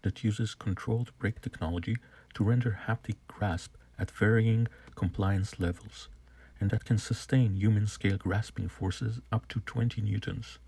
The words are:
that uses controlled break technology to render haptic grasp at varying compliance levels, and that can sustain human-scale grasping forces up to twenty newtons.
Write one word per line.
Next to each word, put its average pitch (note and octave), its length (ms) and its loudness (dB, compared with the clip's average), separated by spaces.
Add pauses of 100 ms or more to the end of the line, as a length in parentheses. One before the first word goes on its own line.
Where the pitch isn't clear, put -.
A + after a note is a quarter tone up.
that - 220 -2
uses A2 320 0
controlled A2+ 640 -2
break G#2+ 220 -2
technology F2 560 -4 (380)
to A2 100 0
render A#2 420 2
haptic A2 300 -4 (100)
grasp - 480 -4 (240)
at - 100 -4
varying A2+ 600 4 (260)
compliance G2 640 0
levels, - 480 -4 (500)
and G2+ 120 2
that - 160 0
can A2+ 120 4
sustain A#2+ 580 2
human-scale G2+ 600 2
grasping G#2 520 -2
forces A2+ 500 -4 (100)
up - 200 -2
to A#2 120 -4
twenty A#2 400 -2
newtons. G#2 560 -4 (100)